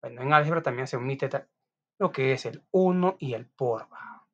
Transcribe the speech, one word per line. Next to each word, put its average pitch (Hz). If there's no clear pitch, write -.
Bueno, 120
en 139
álgebra 156
también 127
se 139
omite 135
ta-, -
lo 185
que 135
es 123
el 113
uno 185
y 131
el 117
por, -
¿va? -